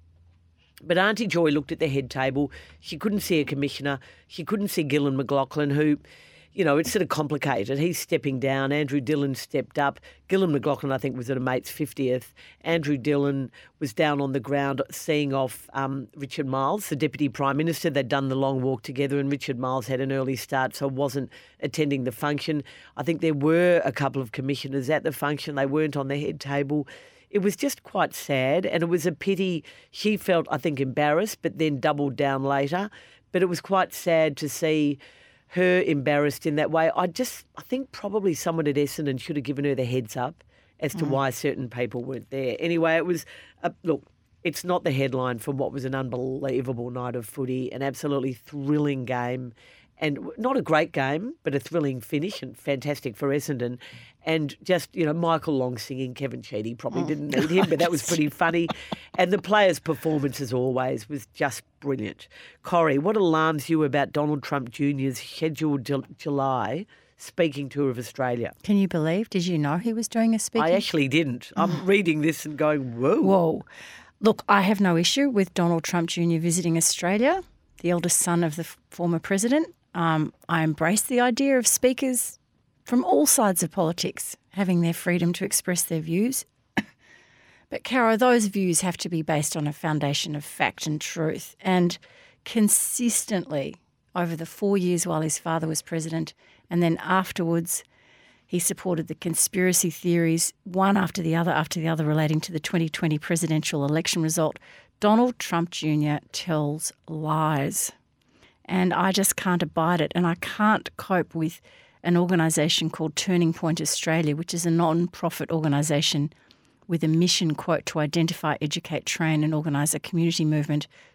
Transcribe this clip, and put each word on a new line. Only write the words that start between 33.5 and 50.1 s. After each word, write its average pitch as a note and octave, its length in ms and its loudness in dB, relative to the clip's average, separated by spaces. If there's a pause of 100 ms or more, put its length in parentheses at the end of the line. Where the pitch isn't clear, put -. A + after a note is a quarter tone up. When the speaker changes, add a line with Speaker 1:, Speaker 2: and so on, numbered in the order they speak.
Speaker 1:
quite F#3+ 320 0
sad D#3+ 460 2
to D3+ 100 -4
see D3+ 500 0 (500)
her F3+ 340 4
embarrassed D3 640 0
in D3+ 100 0
that D3+ 140 0
way. D#3+ 260 4
I F3+ 120 0
just, - 360 -6 (140)
I - 40 -16
think C4 280 -6
probably G3 420 -2
someone D#3+ 360 -2
at C3+ 80 0
Essendon C#3+ 440 -2
should D3+ 160 -6
have C#3 80 -4
given C#3+ 200 -4
her C#3+ 100 2
the B2+ 100 -2
heads B2 320 -4
up C3 280 -6 (360)
as D3 140 -4
to - 100 -2
Speaker 2:
Mm. C#3+ 40 0
Speaker 1:
why C3+ 220 2
certain C3 380 -4
people A#2+ 360 -6
weren't B2+ 260 -10
there. C3 300 -4
Anyway, E3 340 2
it E3 120 2
was, F3 200 -2 (360)
a, F3 100 -2 (100)
look, D#3+ 220 0 (400)
it's E3+ 200 -4
not F3+ 200 0
the E3 80 2
headline B2+ 460 0
from C3+ 200 -4
what C3 140 -2
was C3 120 -8
an C3 120 -4
unbelievable C3 920 -4
night B2 260 -6
of A#2 100 -8
footy, B2+ 460 -4
an C3 100 -8
absolutely C3+ 520 -2
thrilling C#3+ 720 0
game. B2 480 -4 (460)
And D3+ 180 0